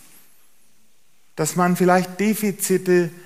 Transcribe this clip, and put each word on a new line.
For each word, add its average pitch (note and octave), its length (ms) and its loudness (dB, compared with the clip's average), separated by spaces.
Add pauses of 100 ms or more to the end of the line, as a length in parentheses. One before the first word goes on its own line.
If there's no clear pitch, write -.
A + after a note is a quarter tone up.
(1400)
dass D#3 180 -4
man F3+ 220 2
vielleicht F3+ 420 2
Defizite F#3 880 0 (160)